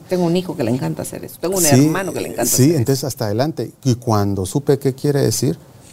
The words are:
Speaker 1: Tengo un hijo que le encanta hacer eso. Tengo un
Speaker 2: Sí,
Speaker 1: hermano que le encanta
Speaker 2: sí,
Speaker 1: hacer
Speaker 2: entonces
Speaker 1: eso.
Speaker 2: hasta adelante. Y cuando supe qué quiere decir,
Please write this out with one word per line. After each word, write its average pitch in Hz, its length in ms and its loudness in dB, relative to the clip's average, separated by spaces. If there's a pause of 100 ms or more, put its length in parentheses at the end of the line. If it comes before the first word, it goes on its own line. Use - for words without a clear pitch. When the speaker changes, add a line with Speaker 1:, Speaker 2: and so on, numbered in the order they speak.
Speaker 1:
Tengo 180 140 0
un 170 120 2
hijo 180 200 -2
que 165 80 -2
le 110 80 0
encanta 151 320 -2
hacer - 220 -10
eso. - 140 -16
Tengo 185 180 -4
un 180 60 0
Speaker 2:
Sí, 143 240 6
Speaker 1:
hermano 165 260 -2
que 120 80 -6
le 78 80 -6
encanta - 160 -4
Speaker 2:
sí, - 180 2
Speaker 1:
hacer 165 140 6
Speaker 2:
entonces 135 220 0
Speaker 1:
eso. 151 80 -6
Speaker 2:
hasta - 180 -4
adelante. 120 460 -2 (120)
Y 123 120 2
cuando 101 500 0
supe 139 340 0
qué 135 160 -2
quiere 139 260 0
decir, 127 360 0 (360)